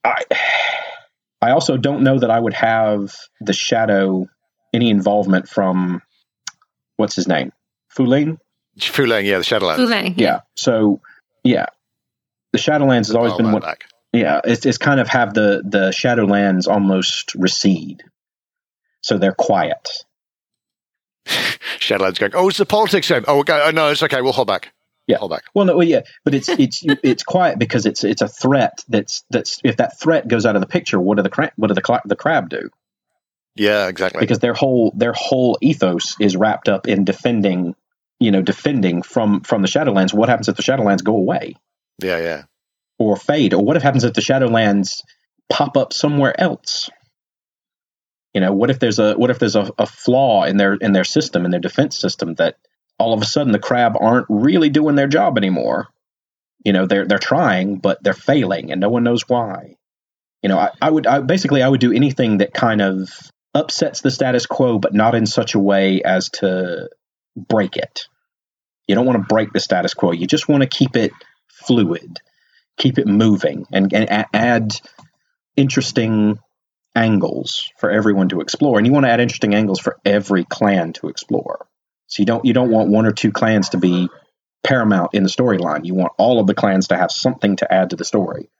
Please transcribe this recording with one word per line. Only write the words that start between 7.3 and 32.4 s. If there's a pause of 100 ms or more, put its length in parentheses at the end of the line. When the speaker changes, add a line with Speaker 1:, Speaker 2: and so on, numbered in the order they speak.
Speaker 1:
Fu
Ling? (420)
Speaker 2:
Fu
Ling,
yeah,
the
Shadowlands.
Speaker 3:
Fu
Ling,
Speaker 1:
Yeah.
Speaker 3:
yeah. (160)
Speaker 1:
So, (440)
yeah. (880)
The
Shadowlands
has
always
Speaker 2:
Oh,
Speaker 1:
been
Speaker 2:
man,
Speaker 1:
what,
Speaker 2:
back. (280)
Speaker 1:
yeah,
it's,
it's
kind
of
have
the,
the
Shadowlands
almost
recede. (1000)
So
they're
quiet. (1400)
Speaker 2:
<laughs>
Shadowlands
going,
"Oh,
it's
the
politics
game.
Oh,
okay.
Oh,
no,
it's
okay.
We'll
hold
back. (340)
Speaker 1:
Yeah.
Speaker 2:
Hold
back." (100)
Speaker 1:
Well,
no,
well,
yeah, (220)
but
it's,
it's,
Speaker 3:
<laughs>
Speaker 1:
it's
quiet
because
it's,
it's
a
threat
that's,
that's,
if
that
threat
goes
out
of
the
picture,
what
do
the
cra-,
what
do
the
cla-,
the
crab